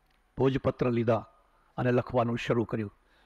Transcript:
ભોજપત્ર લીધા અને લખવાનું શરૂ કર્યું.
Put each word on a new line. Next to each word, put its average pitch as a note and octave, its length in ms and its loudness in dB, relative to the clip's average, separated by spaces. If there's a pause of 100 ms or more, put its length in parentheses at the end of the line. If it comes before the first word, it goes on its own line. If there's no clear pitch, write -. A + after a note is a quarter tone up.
(380)
ભોજપત્ર C3 520 0
લીધા A#2 380 0 (500)
અને B2 140 0
લખવાનું A#2+ 460 0
શરૂ A#2+ 260 0
કર્યું. G#2+ 300 -6 (320)